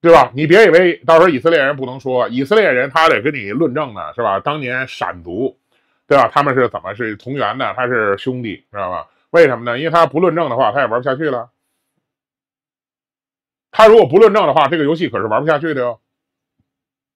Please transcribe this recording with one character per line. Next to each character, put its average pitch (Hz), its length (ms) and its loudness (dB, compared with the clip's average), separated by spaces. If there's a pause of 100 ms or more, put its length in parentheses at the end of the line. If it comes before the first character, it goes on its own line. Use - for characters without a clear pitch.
对 170 120 4
吧？ 135 200 6
你 143 140 -4
别 196 180 6
以 185 40 4
为 170 260 2 (100)
到 165 100 4
时 165 60 6
候 185 60 4
以 156 100 0
色 156 120 -2
列 165 120 2
人 139 140 -2
不 131 100 -8
能 127 140 -12
说， 123 300 -2
以 127 160 -4
色 208 100 0
列 202 160 4
人 131 180 -2
他 160 200 2
得 117 120 0
跟 143 140 -4
你 101 160 -12
论 135 220 -2
证 139 200 -6
呢， 82 220 -12
是 117 60 -8
吧？ 98 180 -2
当 147 200 -4
年 127 280 -6
闪 87 360 -10
族， 92 340 -8 (500)
对 143 100 2
吧？ 120 140 2
他 147 120 0
们 143 100 -2
是 123 140 0
怎 104 140 -10
么 95 120 -12
是 107 220 -8
同 117 180 -14
源 117 240 -6
的？ 120 180 -6
他 123 120 -4
是 107 300 -2
兄 127 260 -8
弟， 104 260 -12
知 104 80 -16
道 95 120 -8
吧？ 85 180 -10 (220)
为 170 160 6
什 127 120 -2
么 113 60 -14
呢？ 120 140 -6
因 147 80 -8
为 165 40 -4
他 165 160 2
不 151 140 -4
论 175 160 0
证 165 140 -2
的 117 80 -4
话， 120 140 0
他 135 100 -2
也 127 60 -2
玩 113 120 -4
不 127 40 -8
下 143 120 -4
去 156 140 -6
了。 120 200 -8 (2250)
他 220 160 6
如 214 80 8
果 208 100 8
不 127 120 -4
论 214 160 6
证 202 120 0
的 143 80 0
话， 147 140 2
这 165 100 -2
个 156 60 -2
游 143 100 0
戏 165 160 -4
可 104 100 -6
是 101 60 -4
玩 110 160 0
不 147 60 -4
下 156 100 0
去 156 160 -6
的 131 80 -4
哟， 120 180 -6 (1160)